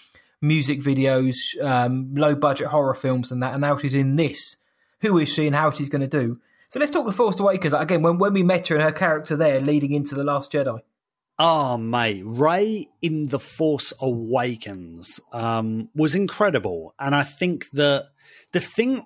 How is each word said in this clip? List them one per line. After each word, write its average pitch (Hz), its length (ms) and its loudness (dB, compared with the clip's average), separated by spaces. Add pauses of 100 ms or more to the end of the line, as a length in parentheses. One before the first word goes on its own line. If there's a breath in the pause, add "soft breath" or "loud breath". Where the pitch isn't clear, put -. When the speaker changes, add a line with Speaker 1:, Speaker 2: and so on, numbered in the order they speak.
(420 soft breath)
Speaker 1:
music 147 400 0
videos, 131 560 2 (260)
um, 131 500 0
low 147 220 4
budget 139 320 0
horror 135 260 2
films 127 380 -2
and 123 100 -4
that, 127 120 -4
and 139 80 -4
now 143 160 0
she's 135 160 -2
in 139 240 2
this. - 400 -2 (440)
Who 202 160 4
is 151 120 2
she 151 180 0
and 143 80 2
how 151 160 4
she's 143 180 -4
gonna 139 180 -2
do?" 123 340 -2 (280 soft breath)
So 254 100 -4
let's 294 120 0
talk 302 140 0
The 202 80 -2
Force 196 260 2
Awakens. 185 340 2
Again, 156 280 2
when, 170 160 2
when 202 160 2
we 190 100 4
met 175 240 2
her 165 80 0
and 151 80 2
her 156 80 4
character 156 460 -2
there 143 240 4
leading 143 320 0
into 143 200 -2
The 139 120 -4
Last 143 260 -4
Jedi. 131 280 -2 (600)
Speaker 2:
Oh, 147 360 2
mate, 113 480 -2
Rey 175 640 0 (140)
in 156 280 -2
The 139 100 -2
Force - 640 -2
Awakens, 113 1160 -4 (120)
um, 113 640 -2
was 151 200 2
incredible. 127 840 -2
And 139 160 0
I 143 80 4
think 170 480 -4
that 139 360 0 (440 soft breath)
the - 80 0
thing 240 460 -2